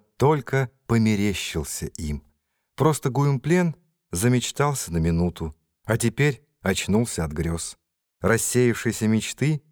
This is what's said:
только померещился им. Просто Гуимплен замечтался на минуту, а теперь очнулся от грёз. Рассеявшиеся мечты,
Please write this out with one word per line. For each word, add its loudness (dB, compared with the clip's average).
только 0
померещился 0
им. -8
Просто 0
Гуимплен 0
замечтался 0
на 0
минуту, 0
а 0
теперь 0
очнулся 0
от -6
грёз. -6
Рассеявшиеся 0
мечты, 0